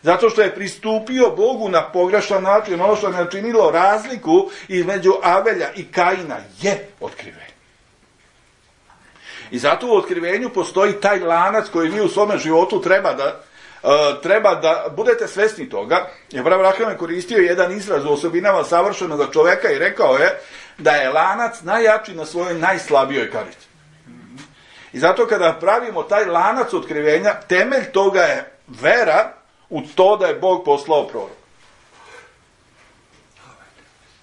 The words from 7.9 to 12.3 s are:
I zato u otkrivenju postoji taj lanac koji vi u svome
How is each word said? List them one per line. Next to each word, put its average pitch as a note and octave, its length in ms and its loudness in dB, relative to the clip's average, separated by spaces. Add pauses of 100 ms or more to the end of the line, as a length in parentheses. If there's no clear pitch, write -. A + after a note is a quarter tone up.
I B2 80 -8
zato D#3+ 280 0
u A3+ 100 4
otkrivenju F3+ 540 -2
postoji G3 500 0
taj G3 200 2
lanac F3+ 480 0
koji E3 200 -2
vi G3+ 120 -4
u F#3+ 80 0
svome G3+ 300 0